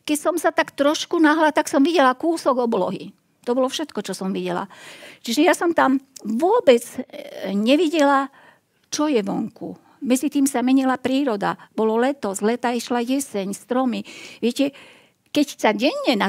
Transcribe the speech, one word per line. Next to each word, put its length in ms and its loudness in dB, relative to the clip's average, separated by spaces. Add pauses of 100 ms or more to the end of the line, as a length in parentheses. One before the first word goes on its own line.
keď 160 -2
som 180 -2
sa 140 0
tak 240 -2
trošku 480 0
nahla, 320 4
tak 160 0
som 140 4
videla 320 4
kúsok 500 0
oblohy. 480 -4 (320)
To 100 -2
bolo 140 0
všetko, 320 -8
čo 100 -8
som 220 -6
videla. 320 -6 (580)
Čiže 220 0
ja 80 6
som 180 0
tam 300 2 (180)
vôbec, 640 2
e, 680 -10
nevidela, 760 2 (640)
čo 160 -2
je 140 2
vonku. 560 -8 (260)
Medzi 240 0
tým 160 0
sa 160 0
menila 400 2
príroda. 560 -2 (160)
Bolo 240 0
leto, 380 -2
z 100 -4
leta 300 -2
išla 280 -4
jeseň, 520 -4
stromy. 500 -4 (380)
Viete, 320 0 (580)
keď 220 2
sa 180 2
denne 460 0
na 100 0